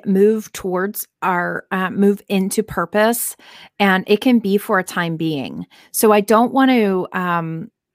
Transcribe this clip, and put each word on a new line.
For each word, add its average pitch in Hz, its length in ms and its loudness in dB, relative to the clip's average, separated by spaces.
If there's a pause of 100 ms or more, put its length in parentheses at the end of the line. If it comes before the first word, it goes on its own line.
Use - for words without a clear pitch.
move 208 480 2
towards 185 540 -6 (160)
our, 175 480 -2
uh, 185 200 -2
move 202 380 2
into 196 340 0
purpose, 214 760 -2 (420)
and 190 300 2
it 208 120 2
can 247 200 4
be 202 180 0
for 202 200 -2
a 185 60 -2
time 170 320 -6
being. 156 500 -6 (260)
So - 200 2
I 214 80 4
don't 226 320 2
want 269 200 2
to, 196 400 0
um, 170 580 -6 (240)